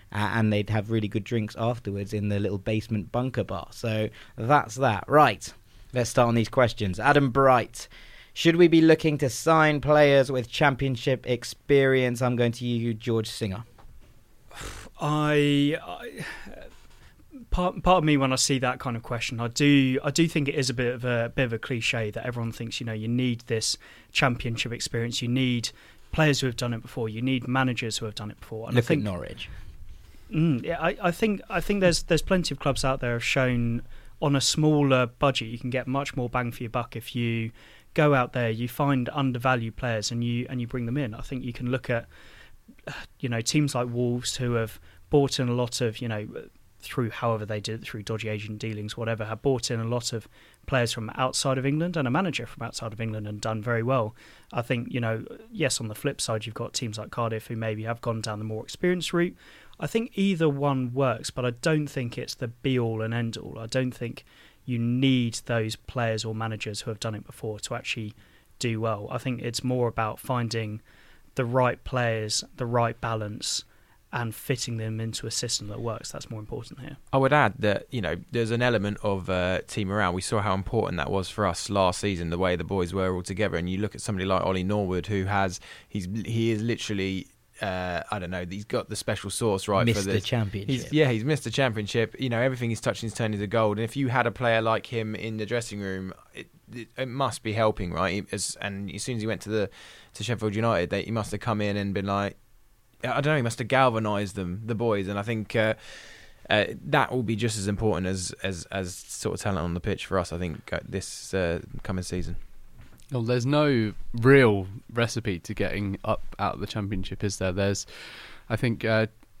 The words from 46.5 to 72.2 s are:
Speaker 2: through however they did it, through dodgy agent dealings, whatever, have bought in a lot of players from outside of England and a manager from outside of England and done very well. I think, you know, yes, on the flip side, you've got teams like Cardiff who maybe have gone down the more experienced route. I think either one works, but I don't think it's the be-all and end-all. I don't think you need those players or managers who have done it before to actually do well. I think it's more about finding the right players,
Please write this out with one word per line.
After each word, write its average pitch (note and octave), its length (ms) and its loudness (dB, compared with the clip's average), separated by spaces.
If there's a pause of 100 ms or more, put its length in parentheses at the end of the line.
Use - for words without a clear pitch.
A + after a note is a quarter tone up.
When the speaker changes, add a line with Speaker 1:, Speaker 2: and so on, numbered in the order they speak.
Speaker 2:
through A#2 280 -2
however A2 360 -2
they G#2+ 140 -4
did A2 220 -6
it, - 40 -16
through G#2+ 180 -10
dodgy A2 260 -4
agent G#2+ 300 -6
dealings, G#2+ 360 -6
whatever, A2+ 300 -4
have G#2+ 160 -6
bought C3 300 2
in A#2 80 -2
a A2+ 60 -2
lot A#2+ 280 -4
of A2 140 -6 (400)
players A#2+ 260 2
from A2+ 220 -8
outside C3 420 0
of B2+ 80 -2
England E3 320 0
and C3+ 100 2
a A#2+ 40 2
manager E3 340 0
from - 180 -12
outside A2+ 300 -8
of A2 80 -8
England G#2+ 260 -4
and G#2 140 -8
done A2 200 -2
very A#2 220 0
well. A#2+ 320 0 (380)
I A#2+ 80 -2
think, A#2+ 300 -2
you B2 80 -2
know, A2+ 260 -2 (260)
yes, D#3+ 300 0
on A2+ 60 -6
the G#2 80 -8
flip - 260 -4
side, A2 240 -2
you've A2 100 -10
got - 180 -8
teams A2 240 -4
like G#2+ 120 -10
Cardiff A2+ 380 -4
who A#2+ 80 -6
maybe A2 280 -4
have A#2 180 -6
gone A2+ 200 -2
down G#2+ 180 -6
the A2 60 -6
more A2 180 -6
experienced F3+ 500 -2
route. F3 220 2 (440)
I D3+ 80 -4
think A#3 280 0
either F#3+ 320 4
one C#3 460 2
works, C3 380 0
but B2 140 -4
I B2 60 2
don't D3+ 360 0
think B2 300 -6
it's B2 180 -8
the B2 140 -6
be-all A#2 520 0
and A2 120 -2
end-all. A#2 460 -4
I A2+ 60 -10
don't B2+ 260 0
think A#2 320 -8 (420)
you B2 120 -2
need B2 680 4
those A2 280 0
players A2+ 480 -2
or A2 120 -4
managers A2 460 -6
who A#2 100 -6
have G#2 80 -8
done A2 160 -4
it G2+ 100 -10
before G#2+ 340 -8
to - 160 -6
actually A2 380 -6 (460)
do A2+ 200 0
well. G#2+ 300 -2
I B2+ 80 -4
think A#2+ 240 -4
it's A#2 220 -6
more B2+ 240 2
about A2 320 -2
finding A2+ 640 -2 (540)
the B2+ 100 0
right B2 380 2
players, A2+ 600 -2 (140)